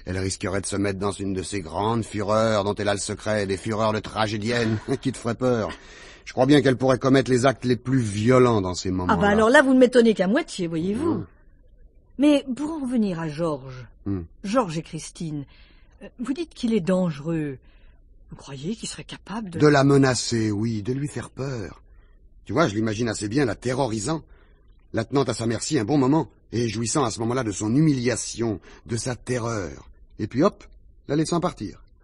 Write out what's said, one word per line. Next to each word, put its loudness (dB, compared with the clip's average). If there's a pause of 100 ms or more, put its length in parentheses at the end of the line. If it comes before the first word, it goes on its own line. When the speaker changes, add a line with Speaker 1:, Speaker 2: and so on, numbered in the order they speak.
Speaker 1:
elle -6
risquerait -4
de -8
se -6
mettre -2
dans -2
une -6
de -4
ces -8
grandes -2
fureurs 0
dont -2
elle -4
a 2
le -6
secret, -4
des -2
fureurs -2
de -2
tragédienne -2 (100)
<laughs> -2
qui -4
te -10
feraient -4
peur. 0 (540)
Je -18
crois 2
bien 8
qu'elle 4
pourrait 2
commettre 4
les 4
actes 0
les 2
plus 0
violents 4
dans -2
ces -4
moments-là. 2
Speaker 2:
Ah 2
bah 4
alors 4
là, 8
vous 4
ne 6
m'étonnez 6
qu'à 0
moitié, -2
voyez-vous. -2
Speaker 1:
Mmh. -6 (920)
Speaker 2:
Mais 4 (120)
pour -4
en -6
revenir 0
à -4
Georges, -6 (200)
Speaker 1:
Mmh. -2 (240)
Speaker 2:
Georges -2
et -6
Christine, -10 (580)
euh, -16 (120)
vous -4
dites -8
qu'il -2
est 2
dangereux. -2 (720)
Vous -18
croyez -10
qu'il -12
serait -12
capable -12
de -8
Speaker 1:
De 6
la 8
menacer, 4
oui, -2
de -2
lui -4
faire -10
peur. -10 (640)
Tu -8
vois, 4
je -4
l'imagine 0
assez -4
bien 0
la -2
terrorisant, -4 (680)
la -2
tenant 0
à -2
sa -4
merci -2
un -2
bon 2
moment, 2 (220)
et -2
jouissant -2
à 0
ce -8
moment-là -2
de -4
son -2
humiliation, 0 (260)
de -6
sa -6
terreur. -6 (300)
Et -4
puis 0
hop, 0 (460)
la -2
laissant 0
partir. -6 (220)